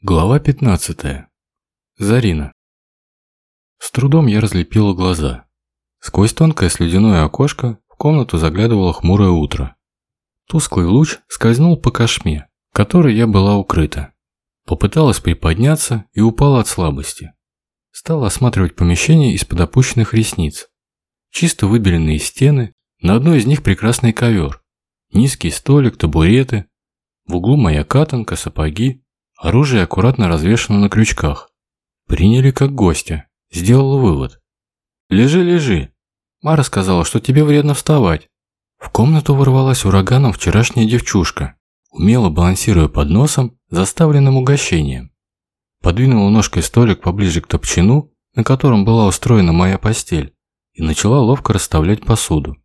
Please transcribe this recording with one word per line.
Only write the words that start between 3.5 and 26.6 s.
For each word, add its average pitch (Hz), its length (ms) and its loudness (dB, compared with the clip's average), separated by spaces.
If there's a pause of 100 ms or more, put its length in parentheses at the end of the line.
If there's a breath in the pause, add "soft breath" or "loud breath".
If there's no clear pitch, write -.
С - 120 -14
трудом 139 360 2
я 104 140 2
разлепила 101 540 0
глаза. 82 520 -4 (520)
Сквозь - 340 0
тонкое 160 360 0
слюдяное 92 560 2
окошко - 640 -4
в - 80 -20
комнату 147 420 0
заглядывало 90 540 0
хмурое 95 380 2
утро. 73 460 -2 (680)
Тусклый 98 400 -2
луч 127 320 2 (100)
скользнул 143 520 0
по 127 100 0
кошме, 87 580 -4 (240)
которой 135 440 2
я 117 100 2
была 101 300 2
укрыта. 78 580 -4 (520)
Попыталась 131 540 0
приподняться 113 920 -2
и - 80 -4
упала 120 400 2
от 104 80 -4
слабости. 78 640 -6 (580)
Стала 147 380 -6
осматривать 98 480 -2
помещение 117 580 2
из-под - 260 -6
опущенных 113 540 0
ресниц. 87 540 -4 (640)
Чисто - 360 -4
выбеленные 85 540 0
стены, 131 520 0 (280)
на 92 160 0
одной 147 220 2
из 107 80 0
них 143 180 0
прекрасный 113 480 0
ковер. 101 500 -2 (480)
Низкий 131 400 0
столик, 139 460 0
табуреты. 95 680 0 (600)